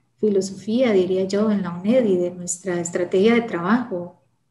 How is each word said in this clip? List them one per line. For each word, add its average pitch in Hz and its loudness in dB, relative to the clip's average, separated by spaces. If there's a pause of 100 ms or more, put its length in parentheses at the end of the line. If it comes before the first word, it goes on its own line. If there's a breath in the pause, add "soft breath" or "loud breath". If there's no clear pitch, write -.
(200)
filosofía, 214 0
diría 185 2
yo, 202 0
en 196 0
la 175 -6
uned 214 2
y 196 2
de 175 0
nuestra 175 -6
estrategia 180 2
de 233 4
trabajo. 185 -4 (320)